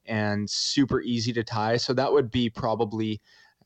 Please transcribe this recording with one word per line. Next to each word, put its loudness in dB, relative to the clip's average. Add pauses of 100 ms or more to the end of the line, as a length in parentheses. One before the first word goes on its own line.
and 0
super 0
easy -2
to -2
tie. 0
So 0
that 2
would 4
be 2
probably, -2 (460)